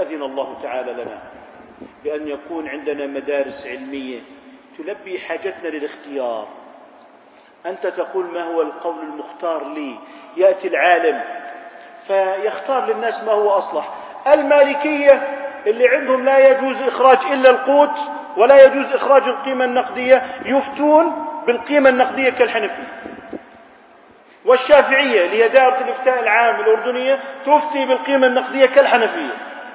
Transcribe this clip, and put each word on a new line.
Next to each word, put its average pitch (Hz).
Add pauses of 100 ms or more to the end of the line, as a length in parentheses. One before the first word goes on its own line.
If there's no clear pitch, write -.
أذن 151
الله 135
تعالى 123
لنا 113 (840)
بأن 151
يكون 147
عندنا 143
مدارس 139
علمية 131 (580)
تلبي 185
حاجتنا 175
للاختيار. 139 (1200)
أنت 190
تقول: 180
"ما 170
هو 165
القول 156
المختار 156
لي؟" 143 (380)
يأتي 185
العالم 165 (840)
فيختار 196
للناس 220
ما 220
هو 208
أصلح. 165 (440)
المالكية 285 (380)
اللي 233
عندهم 262
لا 269
يجوز 262
إخراج 254 (140)
إلا 262
القوت 285 (380)
ولا 269
يجوز 269
إخراج 262
القيمة 254
النقدية 247 (220)
يفتون 302 (200)
بالقيمة 269
النقدية 254
كالحنفية. 220 (1500)
والشافعية 262
اللي 220
هي 226
دائرة 254
الإفتاء 254
العام 226
الأردنية 247 (280)
تفتي 294
بالقيمة 262
النقدية 254
كالحنفية. 220 (380)